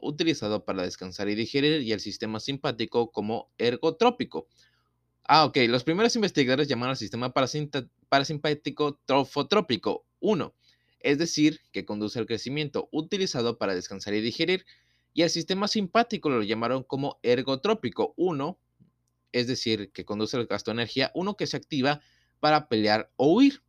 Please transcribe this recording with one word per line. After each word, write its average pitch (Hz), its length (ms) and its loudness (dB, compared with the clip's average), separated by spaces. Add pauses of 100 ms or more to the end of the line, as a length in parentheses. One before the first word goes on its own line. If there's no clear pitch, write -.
utilizado 143 600 -2
para 95 200 -4
descansar 90 440 -8
y 104 60 0
digerir, 139 480 0
y 110 100 -4
el 104 80 -2
sistema 110 400 -8
simpático 120 720 -4
como 107 460 -6
ergotrópico. 160 920 0 (760)
Ah, 151 220 6
ok, 131 120 -2 (100)
los 123 160 2
primeros 202 320 2
investigadores 147 520 2
llamaron 127 240 -2
al 127 60 -4
sistema 123 360 -6
parasinta-, 143 540 -2 (220)
parasimpático 147 960 0
trofotrópico 135 1000 0 (140)
uno, 160 340 0 (460)
es 143 180 2
decir, 151 440 0 (100)
que 98 140 -8
conduce 104 340 -4
al 110 60 -4
crecimiento 135 640 -4
utilizado 156 640 -2
para 98 160 0
descansar 95 400 -6
y 107 80 2
digerir, 165 440 -2 (480)
y 160 100 2
el 165 60 4
sistema 185 380 -2
simpático 214 600 0
lo 120 140 2
llamaron 117 400 -2
como 139 400 -6
ergotrópico 135 920 0
uno, 165 420 -2 (720)
es 123 160 0
decir, 110 440 -2
que 92 140 -12
conduce 107 320 -4
al 117 100 -2
gasto 101 240 -4
de 110 40 -4
energía, 120 400 -2
uno 196 200 -4
que - 120 -4
se 151 100 -6
activa 143 440 -2 (380)
para 151 280 2
pelear 107 480 2
o 143 180 4
huir. 269 360 4